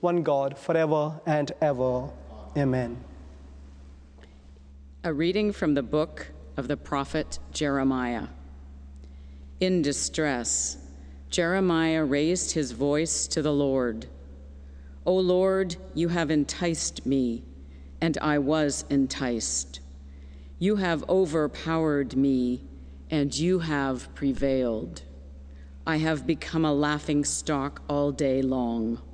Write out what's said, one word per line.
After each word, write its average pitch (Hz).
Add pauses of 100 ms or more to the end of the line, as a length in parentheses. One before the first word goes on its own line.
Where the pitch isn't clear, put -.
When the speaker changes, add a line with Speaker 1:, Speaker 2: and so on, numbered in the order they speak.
Speaker 1:
one 175
God, 139
forever 156
and 151 (100)
ever. 127 (480)
Amen. 127 (2000)
Speaker 2:
A 165
reading 185
from 160
the 139
book 151 (260)
of 135
the 143
prophet 143 (160)
Jeremiah. 135 (1300)
In 185
distress, 139 (520)
Jeremiah 165
raised 151
his 139
voice 143
to 156
the 147
Lord. 131 (1000)
"O 185
Lord, 185 (180)
you 165
have 165
enticed 156
me, 127 (580)
and 160
I 147
was 147
enticed. 131 (760)
You 202
have 170
overpowered 156
me, 127 (480)
and 143
you 175
have 139
prevailed. 131 (840)
I 156
have 156
become 160
a 147
laughing 147
stock 143
all 143
day 135
long. 117 (140)